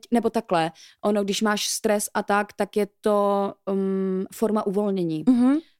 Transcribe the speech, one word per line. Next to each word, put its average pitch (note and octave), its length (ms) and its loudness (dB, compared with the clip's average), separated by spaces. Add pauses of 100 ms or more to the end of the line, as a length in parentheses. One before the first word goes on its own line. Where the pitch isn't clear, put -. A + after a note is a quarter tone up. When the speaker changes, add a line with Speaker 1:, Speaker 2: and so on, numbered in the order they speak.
(100)
Speaker 1:
nebo A#3 200 2
takhle, E3+ 420 0 (320)
ono, G#3 200 2
když G3 180 -2
máš G#3 260 0
stres G#3+ 460 -2
a G#3 80 -2
tak, G#3 300 0
tak - 240 -4
je G#3 100 0 (140)
to, G3+ 540 0 (180)
um, F#3+ 520 -2 (100)
forma G#3+ 320 0
uvolnění. F#3 640 -2
Speaker 2:
Mhm. B3+ 280 4 (240)